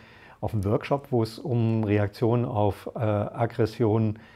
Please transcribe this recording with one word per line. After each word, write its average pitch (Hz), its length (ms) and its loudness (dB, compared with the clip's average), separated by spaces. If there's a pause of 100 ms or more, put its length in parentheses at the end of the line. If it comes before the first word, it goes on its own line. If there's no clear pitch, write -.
(420)
auf 101 120 -4
einem 101 120 0
Workshop, 139 460 -2
wo 120 100 2
es 113 180 -4
um 113 440 0
Reaktionen 104 600 2
auf, 104 520 0
äh, - 40 -6
Aggressionen 110 1200 0 (160)